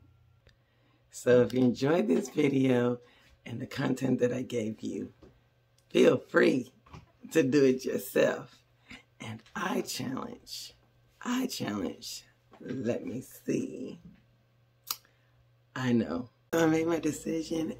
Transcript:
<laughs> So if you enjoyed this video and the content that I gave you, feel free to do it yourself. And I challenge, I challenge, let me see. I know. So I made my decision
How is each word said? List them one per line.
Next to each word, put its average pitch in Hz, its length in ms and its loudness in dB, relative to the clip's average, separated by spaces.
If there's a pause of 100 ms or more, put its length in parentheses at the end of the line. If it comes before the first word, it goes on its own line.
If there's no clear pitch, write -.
<laughs> - 60 -20 (1080)
So 123 240 6
if 113 100 2
you 127 100 2
enjoyed 139 460 2
this - 220 0
video 131 720 2 (440)
and 117 160 -10
the - 60 -8
content 131 540 -2
that 123 120 2
I 127 120 -4
gave 110 380 -6
you, - 320 -8 (760)
feel - 280 6
free - 540 2 (600)
to 160 100 4
do 143 240 4
it 127 180 2
yourself. - 760 -2 (600)
And 110 220 -12 (140)
I 190 260 -2
challenge, - 960 -10 (440)
I 247 280 -2
challenge, - 760 -6 (380)
let 117 420 -4
me 123 180 -8
see. - 760 -6 (1800)
I 127 160 0
know. 87 380 0 (240)
So 165 100 4
I 160 40 6
made 160 180 2
my 165 140 0
decision 160 800 -4